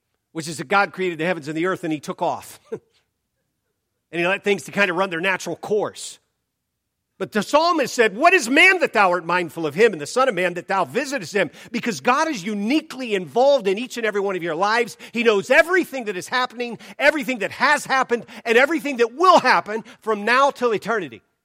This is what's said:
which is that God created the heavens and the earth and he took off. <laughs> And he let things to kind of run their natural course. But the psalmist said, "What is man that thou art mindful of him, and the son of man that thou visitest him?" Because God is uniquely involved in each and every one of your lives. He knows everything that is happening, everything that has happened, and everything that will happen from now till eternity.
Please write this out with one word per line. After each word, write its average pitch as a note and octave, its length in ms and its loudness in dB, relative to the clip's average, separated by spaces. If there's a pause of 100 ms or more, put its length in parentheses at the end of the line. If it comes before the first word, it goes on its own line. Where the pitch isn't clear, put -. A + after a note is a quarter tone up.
(320)
which D#3 160 -10
is D#3+ 120 -10
that D3+ 80 -12
God G3 260 0
created F3+ 260 -4
the D#3 60 -2
heavens E3 220 -4
and D#3+ 100 -8
the F3 80 -2
earth F#3 180 -4
and E3 80 -4
he D3+ 80 -4
took F#3 220 -12
off. C#3 440 -6
<laughs> A#4 140 -12 (1300)
And E3 80 -6
he E3+ 60 0
let F#3+ 180 -2
things G3+ 200 0
to D#3 80 -16
kind G3 180 2
of E3+ 80 -2
run F#3+ 140 0
their E3 100 -4
natural F3+ 340 -2
course. - 600 -4 (1040)
But F#3+ 120 -8
the G#3+ 120 0
psalmist D#4 500 2
said, A3 240 2
"What E4+ 160 6
is C4+ 160 2
man F4 300 6
that C#4 120 0
thou G3+ 200 4
art F3 120 -2
mindful E3+ 440 -2
of C#3 80 -6
him, G#3+ 160 4
and D#3+ 100 -8
the C#3+ 60 -8
son C4 200 0
of A#3 60 0
man F3 220 -2
that E3+ 120 -10
thou F#3+ 160 0
visitest A3+ 480 -6
him?" F#3 200 -2 (200)
Because G#3 300 -6
God C#4+ 260 2
is A#3+ 160 -6
uniquely A#3 680 -4
involved G3+ 540 2
in G3 100 0
each B3 200 -10
and A3+ 100 -4
every G3+ 120 -2
one G3 160 -2
of F3 60 -6
your E3 140 -4
lives. G#3+ 420 0 (140)
He A#3 100 -2
knows A3 300 2
everything D#4 540 2
that G3 120 -8
is E3 100 -10
happening, A#3+ 520 -4 (180)
everything C4 420 0
that - 120 -4
has C#4 340 2
happened, B3 400 -2 (200)
and A#3 120 2
everything C#4 400 0
that A#3 160 0
will E4+ 280 6
happen G#3 420 0 (160)
from G#3 260 -4
now C4 240 4
till A#3+ 240 -2
eternity. F3+ 480 -6 (240)